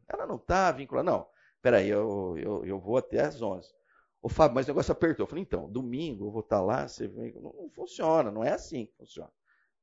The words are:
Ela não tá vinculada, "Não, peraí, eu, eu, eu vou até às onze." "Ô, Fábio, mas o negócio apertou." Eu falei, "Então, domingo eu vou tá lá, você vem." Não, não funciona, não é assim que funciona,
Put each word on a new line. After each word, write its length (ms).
Ela 180
não 140
tá 320
vinculada, 400
"Não, 160
peraí, 280
eu, 500
eu, 260
eu 140
vou 180
até 240
às 180
onze." 320
"Ô, 80
Fábio, 280
mas 100
o 40
negócio 220
apertou." 340
Eu 40
falei, 140
"Então, 260
domingo 560
eu 60
vou 100
tá 180
lá, 280
você 200
vem." 260
Não, 200
não 160
funciona, 600
não 120
é 80
assim 360
que 100
funciona, 340